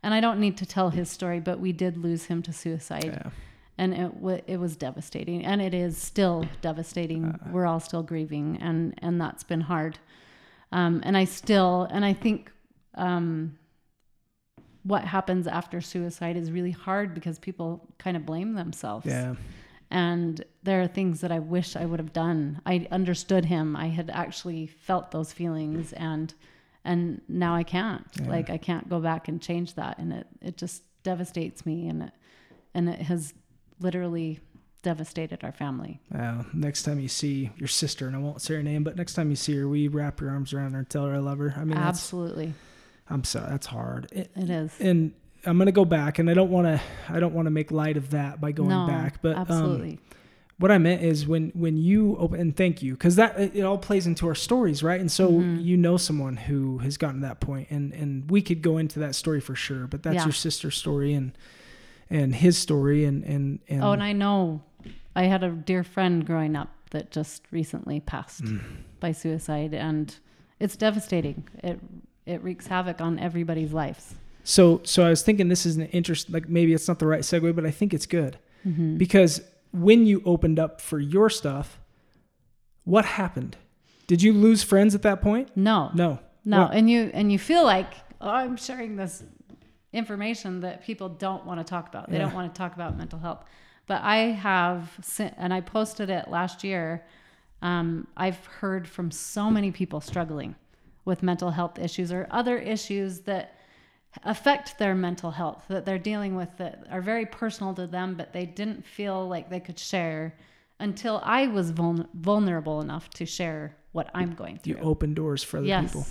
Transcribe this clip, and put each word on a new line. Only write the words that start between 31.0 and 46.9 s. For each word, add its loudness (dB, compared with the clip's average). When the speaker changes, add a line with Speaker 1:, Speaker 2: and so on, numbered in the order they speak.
Speaker 1:
devastates -6
me, -4
and -6
it, -14
and 0
it -8
has -4
literally -4
devastated -6
our -8
family. -8
Speaker 2:
Well, -4
next -2
time -2
you -6
see -4
your -6
sister, -4
and -6
I -6
won't -6
say -4
her -4
name, -2
but -4
next -6
time 0
you 2
see -2
her, -2
will 0
you 2
wrap -4
your -6
arms -4
around -4
her -4
and -6
tell -2
her -2
I 0
love -2
her? -2
I -6
mean, -2
that's 2
Speaker 1:
Absolutely. -6
Speaker 2:
I'm -2
sorry, -6
that's -6
hard. -8
It -8
Speaker 1:
It -4
is. -4
Speaker 2:
And 4
I'm 4
gonna 8
go 8
back, 2
and 4
I 6
don't 6
wanna, 4